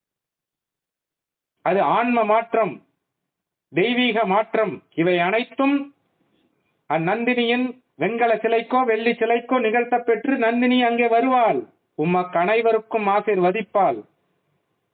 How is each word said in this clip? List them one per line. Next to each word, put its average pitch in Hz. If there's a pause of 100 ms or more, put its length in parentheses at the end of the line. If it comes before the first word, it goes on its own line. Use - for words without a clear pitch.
(1600)
அது 185
ஆன்ம 233
மாற்றம், 220 (1000)
தெய்வீக 233
மாற்றம். 196 (120)
இவை 175
அனைத்தும் 226 (1160)
அந்நந்தினியின் 233 (280)
வெண்கல 226
சிலைக்கோ 233
வெள்ளி 226
சிலைக்கோ 233
நிகழ்த்தப் 240
பெற்று 233
நந்தினி 240
அங்கே 233
வருவாள், 233 (380)
உமக்கு 175
அனைவருக்கும் 220
ஆசீர்வதிப்பாள். 196 (920)